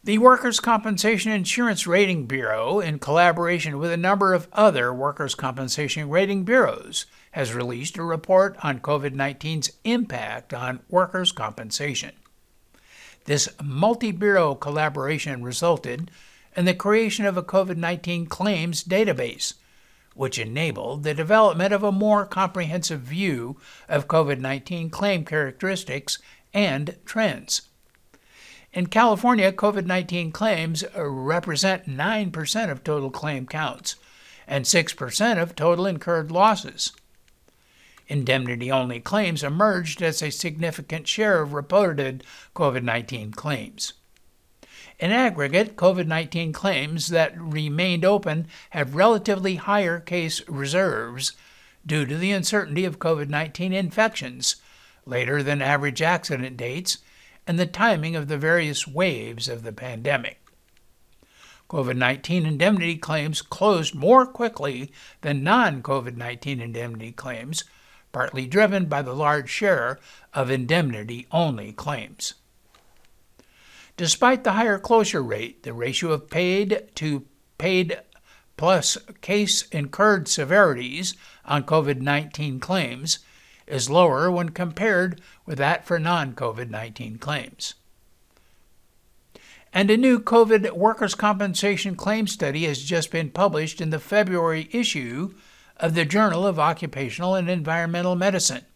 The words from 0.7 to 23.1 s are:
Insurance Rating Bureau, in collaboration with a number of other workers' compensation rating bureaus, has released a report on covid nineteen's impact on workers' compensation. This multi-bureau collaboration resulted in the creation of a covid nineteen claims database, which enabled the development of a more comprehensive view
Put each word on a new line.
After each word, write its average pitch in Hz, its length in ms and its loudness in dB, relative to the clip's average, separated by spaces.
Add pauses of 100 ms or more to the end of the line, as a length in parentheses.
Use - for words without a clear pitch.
Insurance 214 540 0
Rating 175 400 2
Bureau, 120 540 0
in 160 180 -2
collaboration 165 800 2
with 165 140 -2
a 170 60 -2
number 190 360 2
of 175 180 0
other 147 400 4
workers' 139 440 -2
compensation 139 760 -4
rating 190 340 2
bureaus, 214 640 2 (280)
has 127 200 -4
released 123 460 -6
a 165 40 -4
report 185 600 4
on 139 160 -2
covid 143 340 -2
nineteen's 139 580 -4 (120)
impact 123 720 -4
on 127 240 -6 (100)
workers' 180 420 0
compensation. 113 840 -8 (1120)
This 143 220 0 (160)
multi-bureau 180 920 2
collaboration 147 880 -4
resulted 139 680 -2 (480)
in 180 80 2
the 185 80 4
creation 208 540 2
of 185 100 0
a 180 60 -2
covid 185 340 0
nineteen 170 480 -2
claims 170 580 -2
database, 175 720 0 (600)
which 131 240 -4
enabled 120 640 -4
the 151 100 -2
development 190 640 4
of 202 80 0
a 208 80 2
more 208 340 2
comprehensive 180 760 -2
view 139 560 -2 (300)